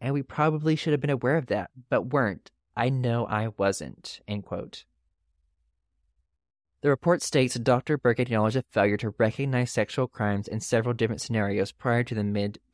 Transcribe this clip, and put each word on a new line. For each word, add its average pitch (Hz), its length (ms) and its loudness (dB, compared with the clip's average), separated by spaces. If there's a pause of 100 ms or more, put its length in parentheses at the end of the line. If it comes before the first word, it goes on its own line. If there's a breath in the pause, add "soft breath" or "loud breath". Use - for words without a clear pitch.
and 135 140 -2
we 143 80 -2
probably 156 540 0
should 156 160 -2
have 143 80 0
been 143 100 -2
aware 135 260 2
of 147 100 -2
that, 101 240 -2 (180)
but 123 240 0
weren't. 117 380 0 (260)
I 120 140 0
know 120 360 0
I 107 220 -2
wasn't, 98 800 -4
end 104 160 -6
quote. - 400 -10 (2000)
The 143 100 2
report 165 320 2
states 127 320 2
Doctor 127 420 2
Berg 120 240 2
acknowledged 113 360 2
a 127 60 2
failure 104 360 2
to 110 180 -4
recognize 123 540 0
sexual 123 360 0
crimes 101 420 -2
in 110 120 -4
several 120 340 0
different 113 280 -2
scenarios 101 500 0
prior 120 320 0
to 120 100 -6
the 107 100 0
mid 101 340 -2 (160)